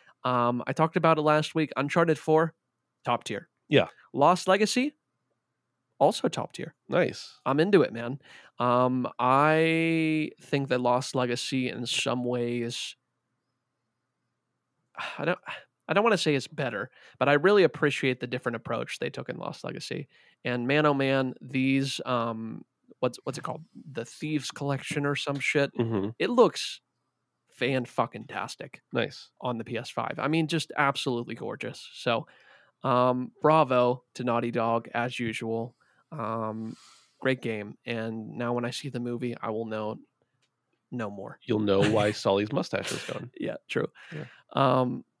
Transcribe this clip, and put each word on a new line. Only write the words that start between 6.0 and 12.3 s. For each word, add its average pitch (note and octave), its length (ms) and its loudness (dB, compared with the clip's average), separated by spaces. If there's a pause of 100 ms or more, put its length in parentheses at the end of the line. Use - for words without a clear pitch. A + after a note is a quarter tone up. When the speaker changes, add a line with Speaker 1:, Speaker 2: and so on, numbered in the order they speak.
Speaker 1:
top - 260 -4
tier. - 200 -10 (140)
Speaker 2:
Nice. - 580 -2
Speaker 1:
I'm C#3 140 4
into F#3 220 6
it, - 100 0
man. A#2+ 260 -8 (400)
Um, B2 480 4 (120)
I D#3 1120 4 (100)
think C#3 280 -2
that B2+ 120 2
Lost B2 340 0
Legacy B2 540 -2
in A2 180 -8
some B2 380 -2
ways, A#2+ 720 -4 (2000)